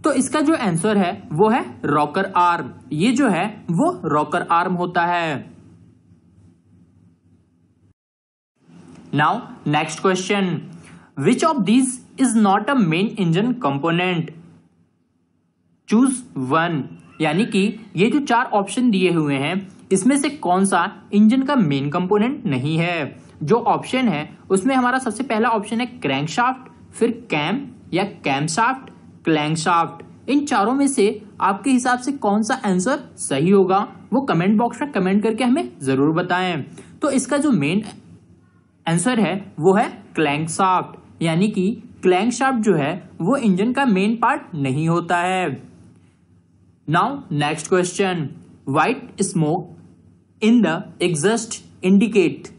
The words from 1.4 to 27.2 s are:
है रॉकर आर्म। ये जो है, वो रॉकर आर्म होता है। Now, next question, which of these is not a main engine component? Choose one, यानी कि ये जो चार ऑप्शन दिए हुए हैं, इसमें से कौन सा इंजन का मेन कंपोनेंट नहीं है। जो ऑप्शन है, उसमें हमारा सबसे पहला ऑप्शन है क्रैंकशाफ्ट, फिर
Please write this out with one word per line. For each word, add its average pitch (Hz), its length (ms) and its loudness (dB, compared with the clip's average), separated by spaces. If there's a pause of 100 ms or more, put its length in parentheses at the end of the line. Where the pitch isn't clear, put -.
है 294 340 -2
रॉकर 151 520 0
आर्म। 170 360 0 (200)
ये 185 200 0
जो 254 160 2
है, 196 420 -2
वो 302 340 0
रॉकर 151 380 0
आर्म 175 320 0
होता 175 320 -2
है। 165 460 -4 (3500)
Now, 165 260 0 (280)
next 156 300 -4
question, 190 460 -2 (760)
which 240 240 2
of 320 120 2
these 247 320 2 (320)
is 226 260 4
not 208 180 2
a 277 120 0
main 190 400 0
engine 196 360 0 (140)
component? 165 640 -2 (1600)
Choose 262 200 4 (400)
one, 160 300 0 (380)
यानी 156 260 0
कि 202 340 0 (160)
ये 202 140 4
जो 294 100 2
चार 247 240 0
ऑप्शन 220 460 0
दिए 185 220 2
हुए 151 220 0
हैं, 160 340 -4 (240)
इसमें 214 240 4
से 302 120 -2
कौन 190 360 0
सा 190 480 -2
इंजन 220 300 6
का 277 140 0
मेन 143 340 2
कंपोनेंट 208 560 0
नहीं 143 300 -2
है। 170 440 -4 (220)
जो 165 140 4
ऑप्शन 220 520 0
है, 151 300 -4 (120)
उसमें 247 240 2
हमारा 254 240 2
सबसे 240 240 -6
पहला 226 260 0
ऑप्शन 226 320 -2
है 247 60 -2
क्रैंकशाफ्ट, 165 1040 -4
फिर 240 180 0 (200)